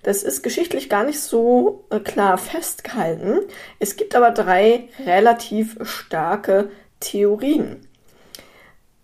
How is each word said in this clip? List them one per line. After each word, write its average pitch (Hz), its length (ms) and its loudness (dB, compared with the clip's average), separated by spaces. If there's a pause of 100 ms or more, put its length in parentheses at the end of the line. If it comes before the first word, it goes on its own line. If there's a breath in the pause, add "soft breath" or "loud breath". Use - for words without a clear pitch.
Das 202 200 -2
ist - 200 -4
geschichtlich - 480 -4
gar 208 120 2
nicht 294 160 -2
so, 247 680 2
äh, 214 100 -4
klar 202 380 2
festgehalten. 196 1000 -4 (400 loud breath)
Es - 180 -6
gibt 427 180 -6
aber 240 180 6
drei 214 580 2 (160)
relativ 220 760 2
starke 190 880 -2 (320 loud breath)
Theorien. 214 880 -2 (1160 loud breath)